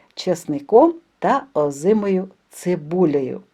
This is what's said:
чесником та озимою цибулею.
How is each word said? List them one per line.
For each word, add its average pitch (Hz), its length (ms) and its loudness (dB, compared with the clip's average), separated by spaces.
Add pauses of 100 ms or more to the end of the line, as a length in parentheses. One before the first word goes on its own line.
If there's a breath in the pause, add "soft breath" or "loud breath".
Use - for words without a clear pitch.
(160 soft breath)
чесником 185 800 2 (260)
та 247 240 0 (100)
озимою 185 720 0 (220)
цибулею. 151 920 -2 (120)